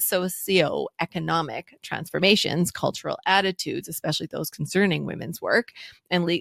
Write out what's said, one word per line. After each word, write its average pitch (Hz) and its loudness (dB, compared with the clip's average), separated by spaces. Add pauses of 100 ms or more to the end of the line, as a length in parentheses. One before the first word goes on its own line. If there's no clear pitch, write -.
socioeconomic 165 0 (180)
transformations, 175 2
cultural - -2
attitudes, 185 0
especially 160 -4
those 151 -6
concerning 160 0
women's - -8
work, 160 0 (380)
and 180 2
le-, 170 2